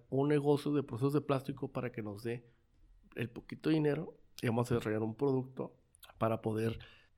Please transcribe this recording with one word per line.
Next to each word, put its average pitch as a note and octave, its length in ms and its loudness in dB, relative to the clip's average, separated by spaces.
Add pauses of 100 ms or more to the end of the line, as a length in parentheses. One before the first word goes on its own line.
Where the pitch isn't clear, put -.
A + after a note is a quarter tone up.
(100)
un C3+ 180 2
negocio D3 440 4
de D3 100 2
procesos C3+ 320 0
de D3 80 4
plástico C3 500 -2
para B2+ 180 -4
que A#2+ 120 -8
nos G#2 200 -8
dé A#2+ 240 -6 (680)
el - 160 -4
poquito - 400 -4
dinero D3+ 440 2 (280)
y - 60 0
vamos A#2+ 220 2
a B2 40 2
desarrollar A2 280 0
un A2 120 -2
producto C3 600 0 (440)
para A2+ 240 2
poder A2+ 360 0 (400)